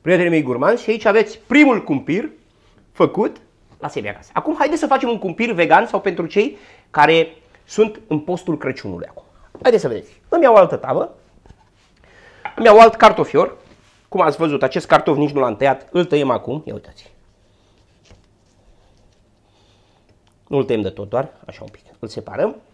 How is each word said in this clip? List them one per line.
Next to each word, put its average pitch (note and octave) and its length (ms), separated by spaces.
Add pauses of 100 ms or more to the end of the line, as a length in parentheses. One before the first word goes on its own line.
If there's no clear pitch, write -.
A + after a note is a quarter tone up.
Prietenii F3 300
mei D#3+ 120
gurmanzi, C#3 400
și - 80
aici A3 140
aveți G#3+ 420
primul C4+ 380
cumpir D#3+ 460 (640)
făcut - 480 (380)
la - 100
Sevi A2 200
Acasă. - 260
Acum D#4 240
haideți D4+ 220
să D4+ 60
facem C4 220
un A#3 100
cumpir G#3 340
vegan E3+ 340
sau A3+ 140
pentru F3 260
cei A3 300 (340)
care D#3+ 380 (380)
sunt G#3 400
în D3+ 140
postul E3+ 380
Crăciunului G2+ 480
acum. - 160 (400)
Haideți A3+ 200
să D3+ 60
vedeți. - 400
Îmi E4+ 140
iau B3 120
o - 20
altă E3 200
tavă. D3+ 380 (1400)
Îmi A3+ 100
iau G#3+ 120
alt A3+ 160
cartofior. - 640 (520)
Cum F#3 120
ați D#3 160
văzut, D3 260
acest - 240
cartof F3+ 300
nici D3 140
nu C#3+ 100
l-am A#2+ 160
tăiat. C3+ 340
Îl F3+ 140
tăiem D3 260
acum. A#2+ 360
Ia G#2+ 80
uitați. - 380 (3250)
Nu-l C3+ 180
tăiem A2+ 160
de F#2+ 100
tot, G2+ 180
doar C3+ 240 (140)
așa - 160
un - 60
pic. - 140 (160)
Îl A2+ 100
separăm. A2+ 480 (180)